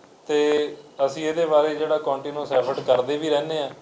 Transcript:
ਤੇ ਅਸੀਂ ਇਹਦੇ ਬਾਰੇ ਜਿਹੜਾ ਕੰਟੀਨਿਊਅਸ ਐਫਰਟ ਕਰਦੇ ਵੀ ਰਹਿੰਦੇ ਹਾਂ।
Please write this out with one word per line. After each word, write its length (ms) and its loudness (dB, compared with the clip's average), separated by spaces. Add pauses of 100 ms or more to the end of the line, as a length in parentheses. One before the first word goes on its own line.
(280)
ਤੇ 480 2 (300)
ਅਸੀਂ 220 -4
ਇਹਦੇ 180 0
ਬਾਰੇ 280 4
ਜਿਹੜਾ 240 0
ਕੰਟੀਨਿਊਅਸ 540 -6
ਐਫਰਟ 280 0
ਕਰਦੇ 360 2
ਵੀ 140 -2
ਰਹਿੰਦੇ 320 0
ਹਾਂ। 80 -6 (120)